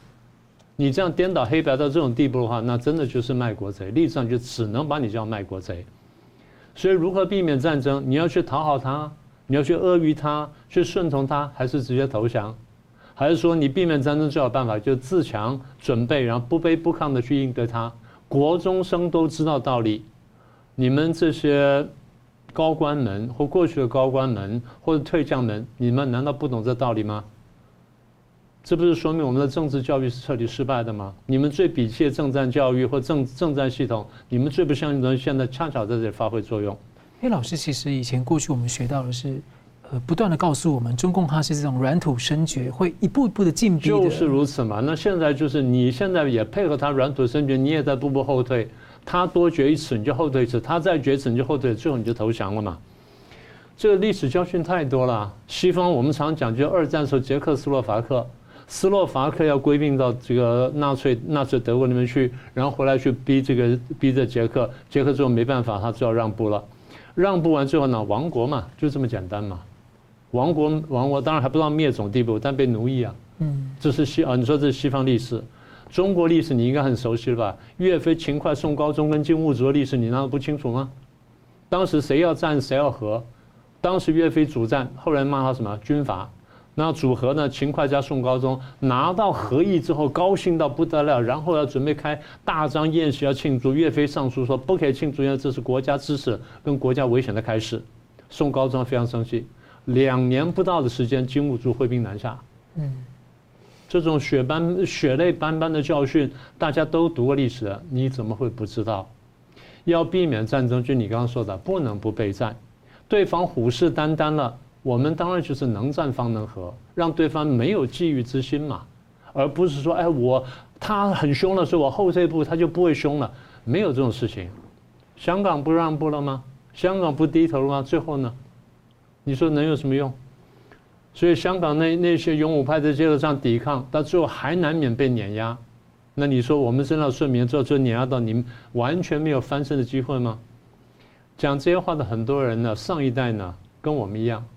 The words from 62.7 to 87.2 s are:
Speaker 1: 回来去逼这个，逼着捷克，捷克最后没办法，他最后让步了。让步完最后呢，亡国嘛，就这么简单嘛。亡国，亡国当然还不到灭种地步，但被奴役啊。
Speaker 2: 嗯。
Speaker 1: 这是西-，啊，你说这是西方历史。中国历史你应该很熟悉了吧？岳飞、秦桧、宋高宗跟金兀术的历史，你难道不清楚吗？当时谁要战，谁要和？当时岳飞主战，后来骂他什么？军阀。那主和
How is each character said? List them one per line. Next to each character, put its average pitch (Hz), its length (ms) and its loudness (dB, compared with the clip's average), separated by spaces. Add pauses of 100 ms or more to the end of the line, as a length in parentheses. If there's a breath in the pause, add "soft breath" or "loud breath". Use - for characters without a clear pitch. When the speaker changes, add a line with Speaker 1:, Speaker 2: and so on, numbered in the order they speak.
Speaker 1:
回 135 160 -2
来 135 100 4
去 131 140 0
逼 135 320 2
这 135 140 0
个， 120 220 2 (200)
逼 135 140 2
着 127 120 2
捷 117 220 0
克， 120 240 -2 (180 loud breath)
捷 139 160 0
克 143 80 4
最 135 120 2
后 131 40 4
没 117 160 4
办 127 180 0
法， 107 180 -4
他 117 100 -2
最 120 160 -2
后 113 60 2
让 113 180 0
步 107 180 -2
了。 104 140 -2 (520 loud breath)
让 180 280 2
步 160 100 4
完 139 140 2
最 156 120 2
后 139 100 2
呢， 117 160 0
亡 117 260 -2
国 120 160 0
嘛， 131 180 -2 (140)
就 151 100 0
这 139 120 -4
么 127 60 0
简 104 200 -6
单 104 160 -6
嘛。 92 180 -8 (720)
亡 139 240 0
国， 156 340 0
亡 135 220 0
国 139 100 0
当 156 140 0
然 147 80 0
还 131 60 2
不 139 100 -2
到 156 100 2
灭 151 220 2
种 104 200 -2
地 123 120 2
步， 110 160 0
但 139 180 -2
被 135 100 2
奴 113 220 0
役 131 140 0
啊。 101 120 -8 (260)
Speaker 2:
嗯。 139 400 -4
Speaker 1:
这 151 100 2
是 147 160 2
西-， - 180 0
啊， 131 120 2
你 127 80 2
说 147 120 4
这 143 100 2
是 139 60 4
西 139 160 -2
方 131 160 0
历 127 140 4
史。 110 240 -6 (500 loud breath)
中 190 220 2
国 170 120 4
历 165 140 6
史 147 140 0
你 117 120 4
应 127 60 2
该 143 100 2
很 131 140 2
熟 117 180 0
悉 120 180 -2
了 120 40 0
吧？ 104 180 -2 (220 loud breath)
岳 180 220 2
飞、 160 180 2
秦 147 220 -2
桧、 151 160 0
宋 147 200 -2
高 151 160 0
宗 151 200 0
跟 151 120 2
金 160 160 2
兀 160 140 2
术 123 140 2
的 139 60 4
历 143 120 2
史， 139 100 -4
你 117 120 2
难 120 80 0
道 135 120 0
不 131 120 -2
清 147 180 -4
楚 131 160 -4
吗？ 131 180 -4 (800)
当 180 180 0
时 156 140 2
谁 139 200 2
要 170 120 4
战， 151 260 0
谁 131 160 -2
要 143 160 2
和？ 113 320 -4 (560 soft breath)
当 180 220 0
时 - 100 0
岳 160 200 4
飞 156 160 4
主 117 200 -2
战， 127 300 0
后 - 160 -2
来 139 100 4
骂 139 200 0
他 131 100 2
什 127 100 -4
么？ 104 220 -6
军 147 180 0
阀。 101 280 -6 (440 soft breath)
那 156 160 0
主 131 240 0
和 127 200 0